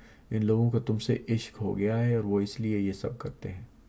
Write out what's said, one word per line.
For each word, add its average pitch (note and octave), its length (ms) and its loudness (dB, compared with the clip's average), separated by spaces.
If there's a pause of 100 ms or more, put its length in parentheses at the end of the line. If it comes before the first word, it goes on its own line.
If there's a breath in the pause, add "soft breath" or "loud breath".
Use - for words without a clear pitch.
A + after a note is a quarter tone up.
(320 soft breath)
इन A2 120 0
लोगों A2+ 260 4
को A#2 100 2
तुमसे A2+ 500 0
इश्क A#2 260 -2
हो G2 180 -2
गया G2+ 240 0
है A#2+ 200 4
और A2 60 0
वो G2+ 180 2
इसलिए G#2+ 360 -2
ये G2 160 0
सब - 240 -6
करते - 320 -10
हैं।" F#2+ 200 -12 (200)